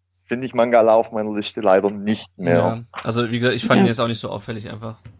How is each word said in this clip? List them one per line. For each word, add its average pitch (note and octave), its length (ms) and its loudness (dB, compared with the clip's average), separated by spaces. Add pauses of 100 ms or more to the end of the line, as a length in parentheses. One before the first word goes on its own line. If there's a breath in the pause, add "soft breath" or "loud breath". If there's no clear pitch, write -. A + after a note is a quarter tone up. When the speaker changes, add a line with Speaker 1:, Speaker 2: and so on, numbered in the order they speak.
(260)
Speaker 1:
finde B2 200 -6
ich A#2+ 80 -10
Mangala A#2 400 4
auf A2+ 180 2
meiner G#2+ 220 -4
Liste G#2 260 -6
leider G2 300 4
nicht G#2 480 -6
mehr. F2 200 2
Speaker 2:
Ja, F#2 260 0 (200)
also A2+ 280 -2
wie A#2+ 80 -2
gesagt, A#2+ 160 0
ich A#2+ 100 -6
fand - 140 4
Speaker 3:
Ja. - 60 6
Speaker 2:
ihn - 20 4
jetzt A#2 120 -2
auch A#2 80 -2
nicht A2+ 120 -6
so G#2 100 -10
auffällig G#2 400 -10
einfach. A2 280 -12 (220)